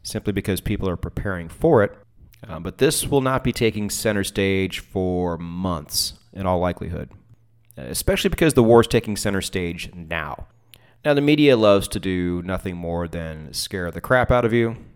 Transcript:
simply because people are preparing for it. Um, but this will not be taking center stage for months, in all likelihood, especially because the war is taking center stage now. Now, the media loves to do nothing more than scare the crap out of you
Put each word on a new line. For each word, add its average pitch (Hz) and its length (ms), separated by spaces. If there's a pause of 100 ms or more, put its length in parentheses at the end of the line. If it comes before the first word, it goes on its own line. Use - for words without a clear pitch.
simply 104 280
because 95 260
people 98 300
are 87 80
preparing 87 500
for 147 340
it. - 160 (480)
Um, 82 160
but 90 160
this 143 300
will 139 140
not 131 200
be 120 120
taking 104 360
center 104 360
stage 95 540
for 90 580
months, 85 760 (180)
in 95 120
all 92 140
likelihood, 87 500 (680)
especially - 520
because 165 240
the 123 100
war 117 180
is 113 60
taking 110 280
center 98 260
stage 87 540
now. 80 520 (580)
Now, 147 80
the 143 80
media 147 340
loves 104 320
to 101 140
do 87 420
nothing 90 320
more 85 320
than 80 460
scare 90 360
the 87 120
crap 127 280
out 123 140
of 113 80
you 113 240 (200)